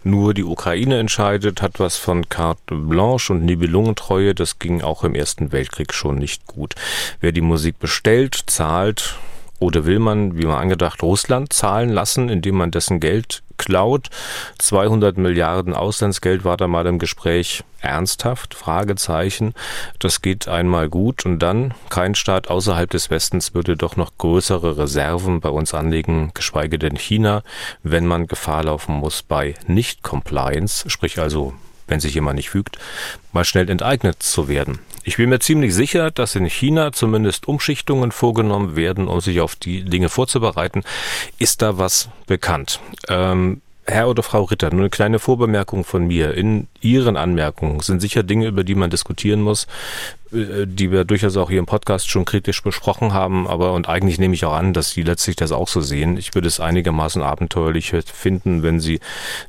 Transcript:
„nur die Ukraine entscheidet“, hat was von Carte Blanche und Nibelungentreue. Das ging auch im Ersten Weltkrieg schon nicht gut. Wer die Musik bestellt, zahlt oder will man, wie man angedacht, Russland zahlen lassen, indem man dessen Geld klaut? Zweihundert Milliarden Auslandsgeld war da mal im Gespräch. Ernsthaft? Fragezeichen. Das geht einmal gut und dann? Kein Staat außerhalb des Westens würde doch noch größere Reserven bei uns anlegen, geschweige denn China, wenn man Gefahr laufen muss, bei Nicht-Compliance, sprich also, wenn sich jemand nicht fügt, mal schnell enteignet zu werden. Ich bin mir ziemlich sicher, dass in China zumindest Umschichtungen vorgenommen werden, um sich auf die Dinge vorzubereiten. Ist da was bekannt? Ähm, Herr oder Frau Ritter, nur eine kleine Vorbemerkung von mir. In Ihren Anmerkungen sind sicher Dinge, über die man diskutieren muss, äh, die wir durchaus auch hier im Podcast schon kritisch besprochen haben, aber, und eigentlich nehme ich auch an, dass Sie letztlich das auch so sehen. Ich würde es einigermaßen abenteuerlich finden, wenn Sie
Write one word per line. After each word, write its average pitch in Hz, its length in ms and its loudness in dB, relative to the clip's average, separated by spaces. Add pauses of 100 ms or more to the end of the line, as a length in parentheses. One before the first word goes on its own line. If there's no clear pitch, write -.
„nur 101 320 4
die 98 100 0
Ukraine 110 540 0
entscheidet“, 104 640 0
hat 92 160 -2
was 90 200 0
von 87 300 0
Carte - 460 -4
Blanche 90 580 2
und 82 120 2
Nibelungentreue. 95 920 2
Das - 240 -2
ging 85 240 -2
auch 78 220 -4
im 80 100 2
Ersten 73 380 -2
Weltkrieg 67 400 -4
schon 71 240 -2
nicht 71 300 -6
gut. - 280 -10 (460)
Wer 85 100 2
die 82 120 2
Musik 82 360 2
bestellt, 117 560 2 (120)
zahlt 90 680 0 (440)
oder 82 280 2
will 95 120 4
man, 104 400 2
wie 82 80 2
man 78 120 0
angedacht, 87 440 0
Russland 123 500 0
zahlen 110 380 2
lassen, 107 380 0
indem 95 280 0
man 87 140 2
dessen 87 300 0
Geld 87 420 -2 (140)
klaut? 107 540 2 (480)
Zweihundert 104 580 4
Milliarden 87 560 2
Auslandsgeld 95 720 0
war 87 140 2
da 92 80 2
mal 85 200 2
im 87 120 2
Gespräch. 85 640 -2 (160)
Ernsthaft? 90 760 -2
Fragezeichen. 95 1000 -2 (440)
Das - 220 -2
geht 92 280 -2
einmal 87 400 2
gut 95 360 0
und 90 140 0
dann? 107 340 0 (160)
Kein 95 260 0
Staat 95 360 0
außerhalb 90 400 0
des - 200 -2
Westens - 440 -2
würde 85 220 0
doch 80 200 -2
noch - 220 -4
größere 85 580 2
Reserven 78 640 0
bei 76 100 -2
uns 76 220 -2
anlegen, 80 640 0
geschweige 78 440 -2
denn 73 180 -2
China, 104 460 2 (400)
wenn 85 240 2
man 85 200 0
Gefahr 80 380 -2
laufen 76 320 -2
muss, 73 260 -4
bei 71 320 -2 (140)
Nicht-Compliance, 73 1200 -2
sprich - 280 -4
also, 73 360 -2 (320)
wenn 76 140 0
sich 73 140 -2
jemand 73 220 0
nicht 71 140 -6
fügt, - 280 -4 (540)
mal 87 120 2
schnell 92 260 2
enteignet 98 500 0
zu - 280 -2
werden. 71 320 -2 (240)
Ich - 140 -6
bin 117 100 4
mir 127 100 4
ziemlich 143 340 2
sicher, 156 380 2
dass - 240 -2
in 185 120 2
China 147 440 2
zumindest 110 560 0
Umschichtungen 139 640 0
vorgenommen 107 640 2
werden, 92 320 0
um 87 140 0
sich 87 200 0
auf 80 140 0
die 92 300 -6
Dinge 90 240 2
vorzubereiten. 107 760 0 (560)
Ist - 240 2
da 104 160 2
was 92 320 0 (160)
bekannt? 85 540 -2 (280)
Ähm, 92 520 2 (260)
Herr 113 220 2
oder 117 160 2
Frau 104 180 2
Ritter, 95 280 0
nur 90 100 2
eine 98 100 2
kleine 107 300 2
Vorbemerkung 107 640 2
von 87 240 0
mir. 78 260 2
In 104 320 2 (140)
Ihren 120 360 4
Anmerkungen 76 640 0
sind 92 220 0
sicher 104 240 0
Dinge, 110 240 2
über 95 160 0
die 95 100 0
man 92 160 2
diskutieren 104 520 0
muss, 104 260 0 (640)
äh, 101 340 -2
die 95 240 0
wir 92 140 4
durchaus 98 320 2
auch 87 140 0
hier 92 100 2
im 85 60 -2
Podcast - 440 0
schon 90 140 2
kritisch - 400 -2
besprochen 104 500 0
haben, 92 320 0
aber, 90 260 0
und 87 160 -2
eigentlich 90 300 2
nehme 92 160 4
ich 82 100 -2
auch 78 100 0
an, 90 180 2
dass 82 180 0
Sie 87 120 -4
letztlich 85 340 0
das 78 160 -2
auch 82 160 -2
so 90 120 0
sehen. 73 360 0
Ich - 180 -8
würde 85 140 2
es 80 100 -2
einigermaßen 82 640 0
abenteuerlich 80 680 -2 (140)
finden, 92 580 0
wenn 82 160 2
Sie 80 180 0 (500)